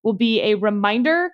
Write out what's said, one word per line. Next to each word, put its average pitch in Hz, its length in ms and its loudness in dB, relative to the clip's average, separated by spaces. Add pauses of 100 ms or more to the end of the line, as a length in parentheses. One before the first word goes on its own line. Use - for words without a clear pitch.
will 214 120 0
be 226 260 0
a 214 140 0
reminder 214 800 0